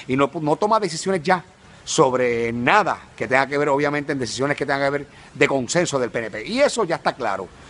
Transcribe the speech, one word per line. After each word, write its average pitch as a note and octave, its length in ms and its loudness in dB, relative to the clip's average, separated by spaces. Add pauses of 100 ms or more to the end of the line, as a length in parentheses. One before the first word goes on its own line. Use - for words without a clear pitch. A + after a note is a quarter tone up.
y C3 100 0
no, C#3 140 2 (100)
no D3+ 140 0
toma G#3+ 240 2
decisiones F#3 420 -2
ya F3+ 240 0 (420)
sobre B2 640 2
nada C3 460 2 (180)
que A2+ 120 -6
tenga C3 180 4
que C#3+ 140 -2
ver, D3 100 2
obviamente, C#3+ 420 0
en C#3 60 -2
decisiones C3 400 -2
que D3 80 -6
tengan C#3 160 -2
que C#3 80 2
ver C#3+ 180 -4 (280)
de C#3+ 120 4
consenso C#3 520 0
del A#2 100 -2
P C3 80 -6
N A2+ 140 -6
P. G#2+ 160 -10
Y A3+ 120 -2
eso B3+ 240 2
ya E3 120 -2
está D3 180 -2
claro. G2 340 -6 (220)